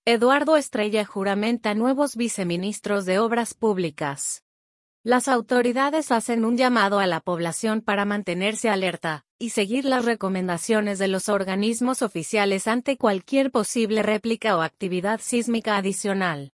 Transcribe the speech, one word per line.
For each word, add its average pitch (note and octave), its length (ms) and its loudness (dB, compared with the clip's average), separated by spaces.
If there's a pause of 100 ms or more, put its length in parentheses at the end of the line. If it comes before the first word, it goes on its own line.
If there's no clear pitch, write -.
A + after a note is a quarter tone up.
Eduardo C4 520 4
Estrella G#3+ 480 0
juramenta G#3 680 -2
nuevos C4 400 0
viceministros G3+ 880 -2
de F#3 140 2
Obras A#3 340 0
Públicas. D#3+ 920 -4 (580)
Las B3 240 0
autoridades B3+ 840 0
hacen A#3 320 0
un A#3+ 120 0
llamado A3 440 2
a F#3+ 80 2
la E3 100 0
población F3 640 -2
para G3+ 240 0
mantenerse G#3 680 -2
alerta F3 540 -2 (160)
y A#3 100 -6
seguir A#3 360 0
las B3+ 180 2
recomendaciones G3 960 0
de G3 80 2
los F#3+ 200 -2
organismos G#3 720 0
oficiales G3 680 0
ante B3 280 0
cualquier B3+ 540 0
posible G#3+ 540 0
réplica G#3+ 520 0
o E3 60 2
actividad F#3 580 -2
sísmica A3+ 560 0
adicional. F#3+ 800 -2